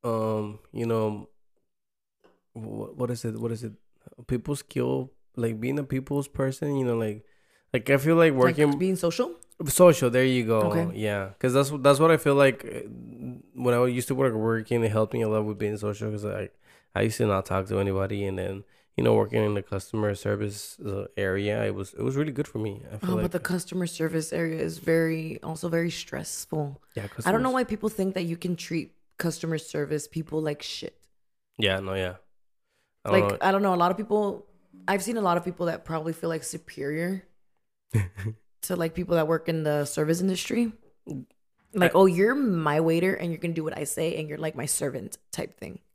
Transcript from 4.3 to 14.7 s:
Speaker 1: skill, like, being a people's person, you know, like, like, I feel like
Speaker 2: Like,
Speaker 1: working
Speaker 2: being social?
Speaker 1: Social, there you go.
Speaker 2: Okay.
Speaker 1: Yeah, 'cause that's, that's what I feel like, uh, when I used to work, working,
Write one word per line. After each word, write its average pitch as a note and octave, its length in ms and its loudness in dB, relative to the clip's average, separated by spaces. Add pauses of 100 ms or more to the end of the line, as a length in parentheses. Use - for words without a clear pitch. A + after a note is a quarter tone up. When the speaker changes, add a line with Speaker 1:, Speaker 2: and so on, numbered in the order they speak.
Speaker 1:
skill, C3 560 -4 (240)
like, A#2 240 -2
being C3 180 -2
a C#3+ 60 -4
people's C#3 440 -4
person, C#3 480 -2
you C3+ 80 0
know, A#2+ 120 2
like, A2 280 -4 (480)
like, B2 180 0
I C#3 80 6
feel D#3+ 180 4
like E3 160 8
Speaker 2:
Like, C3 240 6
Speaker 1:
working C#3+ 220 4
Speaker 2:
being F#3+ 180 2
social? F3+ 380 0 (320)
Speaker 1:
Social, D3 420 8
there B2+ 160 4
you B2+ 220 4
go. A2 140 4 (100)
Speaker 2:
Okay. E3+ 240 0
Speaker 1:
Yeah, G2+ 440 -2
'cause C3 140 2
that's, C#3 180 4 (100)
that's C3+ 180 6
what D#3+ 120 6
I D#3+ 60 8
feel C#3+ 200 2
like, C3+ 280 4
uh, - 240 -10 (680)
when B2 200 2
I A#2+ 120 4
used B2 220 -2
to C#3 60 -2
work, C3 200 2
working, A2+ 500 0